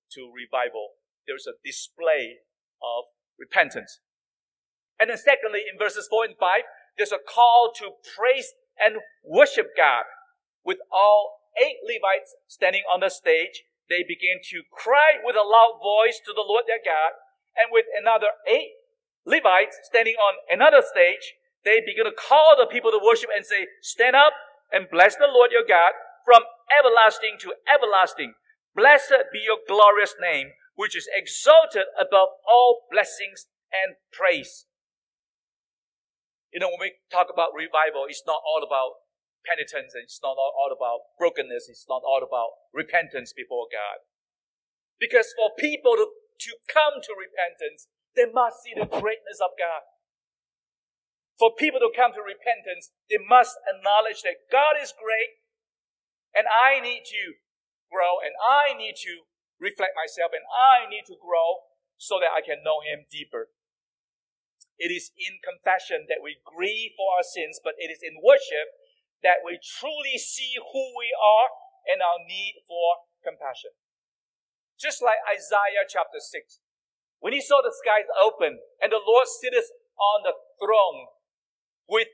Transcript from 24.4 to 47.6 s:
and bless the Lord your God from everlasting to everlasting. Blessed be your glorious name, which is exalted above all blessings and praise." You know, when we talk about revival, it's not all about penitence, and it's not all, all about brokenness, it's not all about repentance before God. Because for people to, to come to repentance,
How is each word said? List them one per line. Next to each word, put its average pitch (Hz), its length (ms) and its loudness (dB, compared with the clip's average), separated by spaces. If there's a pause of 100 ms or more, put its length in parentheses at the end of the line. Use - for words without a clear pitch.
and 190 180 -2
bless 175 260 4
the 285 120 4
Lord 247 240 6
your 233 120 2
God 180 300 4 (320)
from 233 180 8 (320)
everlasting 226 640 4
to - 160 -14 (120)
everlasting. 190 640 2 (400)
Blessed 269 580 4
be 220 100 -10
your 220 260 -2
glorious 208 520 4
name, 147 340 -4 (200)
which 202 220 -8
is 165 180 -12
exalted 220 720 4 (140)
above 190 300 2 (160)
all 240 440 4
blessings 196 580 -6 (240)
and 190 240 -6 (160)
praise." 175 540 -4 (1900)
You 175 100 -12
know, 185 80 -2
when 175 100 -8
we 185 200 -10 (120)
talk 180 180 -2
about 170 240 -4
revival, 156 540 -4
it's 147 180 -18
not 156 180 -6
all 156 200 -4
about 135 400 -6 (420)
penitence, 151 480 -8
and 120 100 -16
it's - 200 -20
not 135 140 -8
all, 135 180 -4
all 139 160 -4
about 120 300 -6 (180)
brokenness, 131 500 -4
it's - 180 -20
not 127 160 -6
all 135 200 -2
about 117 280 -6 (200)
repentance 156 600 -6
before 120 380 -10
God. 104 280 -10 (960)
Because 233 380 -2
for 220 200 -2
people 294 400 -2
to, 214 120 0 (320)
to 233 180 -16 (100)
come 302 360 0
to 226 100 -16
repentance, 175 720 -10 (280)